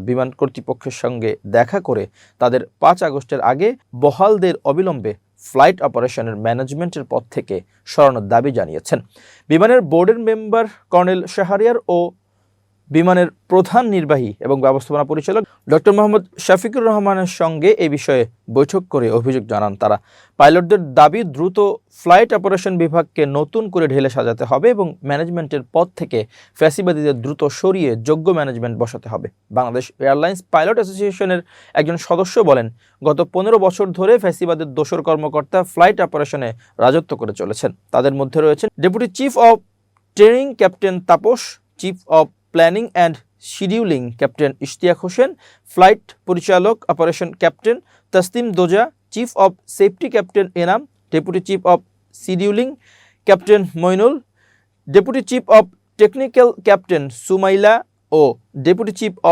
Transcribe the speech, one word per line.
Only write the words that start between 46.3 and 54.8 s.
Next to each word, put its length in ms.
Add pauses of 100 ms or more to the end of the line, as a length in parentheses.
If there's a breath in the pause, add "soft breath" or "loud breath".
অপারেশন 380 (120)
ক্যাপ্টেন 360 (360)
তাসলিম 320 (120)
দোজা, 260 (300)
চিফ 160 (140)
অব 80 (260)
সেফটি 360
ক্যাপ্টেন 320 (160)
এনাম, 200 (300)
ডেপুটি 360
চিফ 140 (100)
অব 80 (360)
শিডিউলিং 520 (600 soft breath)
ক্যাপ্টেন 340 (220)
মইনুল, 300 (760)